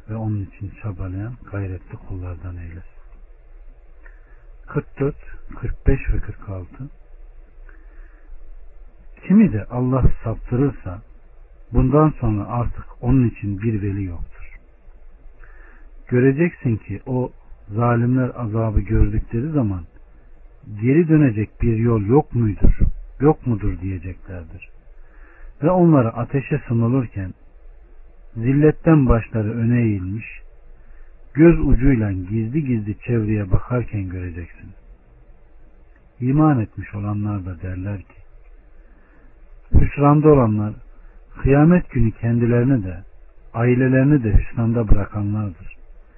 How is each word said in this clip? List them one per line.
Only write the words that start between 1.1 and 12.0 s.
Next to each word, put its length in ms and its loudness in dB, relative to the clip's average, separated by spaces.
gayretli 460 -10
kullardan 600 -12
eylesin. 380 -16
Kırk 320 -8
dört, 160 -4
kırk 280 -8
beş 120 4
ve 60 -2
kırk 300 -8
altı. 400 -14
Kimi 260 6
de 120 -4
Allah 380 -2
saptırırsa 800 -4
bundan 460 4